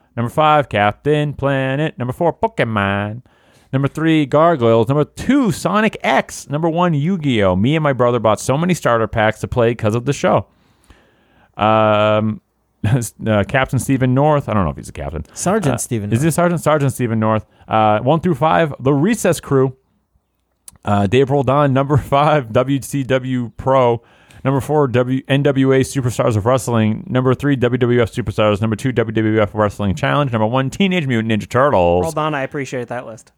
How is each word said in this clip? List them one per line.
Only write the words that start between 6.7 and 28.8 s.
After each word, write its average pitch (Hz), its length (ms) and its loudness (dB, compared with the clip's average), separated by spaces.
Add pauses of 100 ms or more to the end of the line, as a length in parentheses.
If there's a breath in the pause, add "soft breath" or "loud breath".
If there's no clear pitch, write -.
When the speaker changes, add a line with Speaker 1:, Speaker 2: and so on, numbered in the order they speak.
Speaker 1:
Yu-Gi-Oh! 139 640 0
Me 120 220 2
and 160 60 -2
my 143 100 0
brother 123 260 2
bought 107 220 2
so 131 160 -2
many 175 160 0
starter 117 340 0
packs 110 320 0
to 110 80 -8
play 120 260 0
'cause 110 220 -2
of 123 80 -4
the 139 80 -4
show. 139 340 0 (1120 soft breath)
Um, 107 840 2 (420)
<laughs> 113 440 -2
uh, 104 200 2
Captain 131 320 0
Stephen 127 340 0
North. 143 360 0
I 107 40 -4
don't 98 120 0
know 73 60 -4
if 67 60 -10
he's - 120 -16
a - 40 -18
captain. 73 300 -10 (100)
Speaker 2:
Sergeant 170 420 -2
Speaker 1:
Uh, - 20 -6
Speaker 2:
Stephen 104 340 -6
Speaker 1:
is 113 80 0
Speaker 2:
North. 147 40 -2
Speaker 1:
this 160 120 0
Sergeant? 175 260 0
Sergeant 147 320 0
Stephen 113 260 -2
North. 110 260 0 (220 soft breath)
Uh, 107 320 2
one 147 200 0
through 175 160 0
five, 160 440 0
The 135 140 2
Recess 175 460 0
Crew. 135 360 0 (1080)
Uh, 104 240 0
Dave 127 220 2
Roldan. 139 440 2
Number 139 240 2
five, 139 560 0
W 131 280 0
C 143 220 -6
W 123 520 -2
Pro. 127 460 2 (420 soft breath)
Number 135 160 0
four, 147 280 0
W-, 127 400 0
N 139 160 2
W 135 280 2
A 131 100 4
Superstars 127 540 -2
of 104 120 0
Wrestling. 113 600 0
Number 127 280 0
three, 143 200 0
W 120 220 0
W 120 240 2
F 110 100 0
Superstars. 107 480 0
Number 110 160 -2
two, 127 160 -4